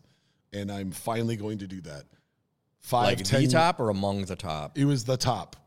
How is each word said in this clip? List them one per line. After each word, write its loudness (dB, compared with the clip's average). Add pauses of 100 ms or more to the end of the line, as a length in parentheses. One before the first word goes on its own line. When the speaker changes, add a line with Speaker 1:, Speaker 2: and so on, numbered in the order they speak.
(540)
Speaker 1:
and -6
I'm -6
finally -4
going -6
to -10
do -12
that. -14 (760)
Five, 2
Speaker 2:
Like -4
Speaker 1:
ten 4
Speaker 2:
the 6
top 4
or 2
among 0
the -6
top? -8
Speaker 1:
It 2
was 2
the 0
top. -2 (120)